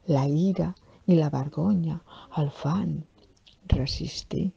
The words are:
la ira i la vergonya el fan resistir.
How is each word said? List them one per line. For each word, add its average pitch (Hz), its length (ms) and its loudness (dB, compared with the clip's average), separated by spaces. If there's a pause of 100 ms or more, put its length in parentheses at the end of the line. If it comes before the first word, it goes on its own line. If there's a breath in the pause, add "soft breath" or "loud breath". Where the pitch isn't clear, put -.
la 139 200 2
ira 170 420 0 (380 soft breath)
i 175 120 6
la 151 100 2
vergonya 160 720 0 (380 loud breath)
el 147 120 0
fan 160 460 -2 (680)
resistir. - 920 -2